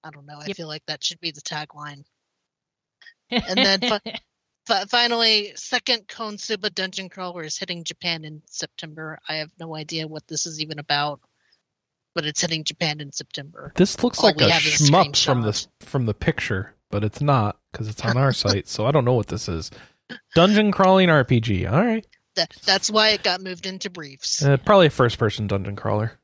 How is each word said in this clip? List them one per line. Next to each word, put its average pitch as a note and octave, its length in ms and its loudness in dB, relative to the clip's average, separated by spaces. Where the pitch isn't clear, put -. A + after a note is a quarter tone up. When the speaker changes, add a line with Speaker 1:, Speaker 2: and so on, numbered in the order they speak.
Speaker 1:
I D#3+ 60 -16
don't D3 160 -20
know. D3 140 -18
I D3+ 80 -14
Speaker 2:
Yep. G3 80 -8
Speaker 1:
feel E3 120 -12
like D3+ 180 -12
that D3+ 180 -10
should E3+ 160 -4
be E3+ 100 -6
the D3 100 -18
tagline. D3 640 -12
And G#3+ 280 -2
then G3 220 2
Speaker 2:
<laughs> A3 200 0
Speaker 1:
fi-, - 200 -14
fi-, G3+ 200 0
finally, A3+ 720 2
second A#3 520 -4
Konosuba G#3 680 -6
Dungeon F#3+ 340 -6
Crawler F3+ 340 -10
is D#3 160 -10
hitting F3 260 -8
Japan E3 400 -6
in D3+ 220 -16
September. D#3 720 -12
I D#3 80 -4
have D#3 220 -8
no E3 180 -12
idea D#3 320 -8
what D#3 200 -14
this D#3 180 -6
is D#3 140 -12
even D3+ 180 -8
about, D3 420 -2
but D#3 100 -4
it's D3+ 160 -4
hitting D#3+ 240 -4
Japan D3+ 360 -4
in C#3 120 -12
September. - 640 -14
Speaker 3:
This - 260 2
looks B3 180 0
Speaker 1:
All A#3 60 4
Speaker 3:
like F#3+ 100 4
Speaker 1:
we C#3+ 100 4
Speaker 3:
a - 40 6
Speaker 1:
have D#3 160 2
is D3+ 240 4
Speaker 3:
shmup D#3 340 4
from B2 180 2
the, G#2+ 80 0
Speaker 1:
screenshots. - 180 -4
Speaker 3:
from B2+ 260 -2
the G#2 80 0
picture, - 600 -2
but G#2 140 -2
it's - 160 -4
not, C3 380 2
'cause G#2+ 160 -8
it's - 160 -10
on A#2 120 2
our C3 160 4
Speaker 1:
<laughs> - 0 -
Speaker 3:
site, G2+ 360 -2
so A2 180 -2
I C3 40 2
don't D3 140 2
know B2 100 2
what A2+ 140 0
this - 200 -6
is. D#2+ 220 -6
Dungeon G#3 380 6
crawling F#3+ 380 6
R D3 140 6
P A#2+ 160 4
G. G2 260 0
All B2+ 180 2
right. A3+ 220 -2
Speaker 1:
That, E3+ 160 -2
that's F#3+ 260 2
why G#3+ 200 4
it G#3 120 0
got F#3 200 -2
moved F#3 240 -10
into F#3+ 240 -10
briefs. D3 520 -8
Speaker 3:
Uh, C#3 140 6
probably G3 300 6
a C#3 40 6
first-person A2+ 580 0
dungeon G2 280 -2
crawler. G#2+ 480 -2